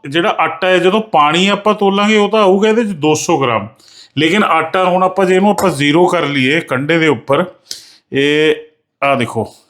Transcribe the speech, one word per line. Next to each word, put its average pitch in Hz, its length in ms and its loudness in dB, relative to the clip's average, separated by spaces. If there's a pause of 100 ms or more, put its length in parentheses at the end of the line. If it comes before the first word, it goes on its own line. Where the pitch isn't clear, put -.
ਜਿਹੜਾ 175 300 -2
ਆਟਾ 160 280 -2
ਹੈ, 185 100 4
ਜਦੋਂ 185 240 2
ਪਾਣੀ 165 460 0
ਆਪਾਂ 202 260 0
ਤੋਲਾਂਗੇ, 202 440 0
ਉਹ 202 120 2
ਤਾਂ 214 120 0
ਆਊਗਾ 202 280 2
ਇਹਦੇ 226 140 0
'ਚ 214 40 -4
ਦੋ 151 260 0
ਸੌ 151 280 -2
ਗ੍ਰਾਮ। 113 260 -2 (500)
ਲੇਕਿਨ 160 260 0
ਆਟਾ 160 400 0
ਹੁਣ 185 200 0
ਆਪਾਂ 185 220 0
ਜੇ 185 100 2
ਇਹਨੂੰ 202 140 2
ਆਪਾਂ 196 200 0
ਜ਼ੀਰੋ 147 380 2
ਕਰ 170 180 -2
ਲਈਏ 143 340 0
ਕੰਢੇ 151 400 -2
ਦੇ 160 80 0
ਉੱਪਰ, 143 380 -2 (680)
ਇਹ 151 420 0 (480)
ਆਹ 139 120 0
ਦੇਖੋ, 113 400 -6 (140)